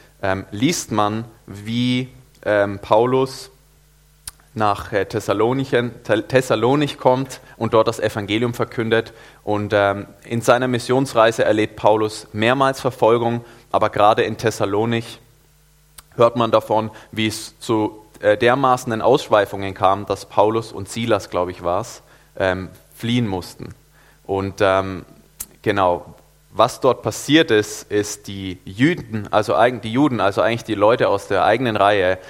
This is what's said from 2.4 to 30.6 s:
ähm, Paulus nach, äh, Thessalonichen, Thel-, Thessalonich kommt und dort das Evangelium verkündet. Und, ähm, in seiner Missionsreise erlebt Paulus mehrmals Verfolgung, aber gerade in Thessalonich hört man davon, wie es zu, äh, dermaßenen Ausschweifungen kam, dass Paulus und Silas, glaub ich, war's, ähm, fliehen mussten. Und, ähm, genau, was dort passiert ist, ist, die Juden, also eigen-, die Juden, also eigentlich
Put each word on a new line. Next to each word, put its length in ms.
ähm, 340
Paulus 680
nach, 400
äh, 120
Thessalonichen, 880
Thel-, 200
Thessalonich 720
kommt 440
und 160
dort 160
das 100
Evangelium 540
verkündet. 580
Und, 300
ähm, 320
in 180
seiner 280
Missionsreise 760
erlebt 320
Paulus 560
mehrmals 480
Verfolgung, 640
aber 180
gerade 340
in 140
Thessalonich 840
hört 220
man 140
davon, 400
wie 160
es 320
zu, 400
äh, 180
dermaßenen 640
Ausschweifungen 720
kam, 320
dass 200
Paulus 460
und 160
Silas, 420
glaub 200
ich, 140
war's, 400
ähm, 320
fliehen 320
mussten. 460
Und, 360
ähm, 420
genau, 440
was 280
dort 220
passiert 500
ist, 400
ist, 360
die 360
Juden, 680
also 240
eigen-, 260
die 100
Juden, 300
also 200
eigentlich 220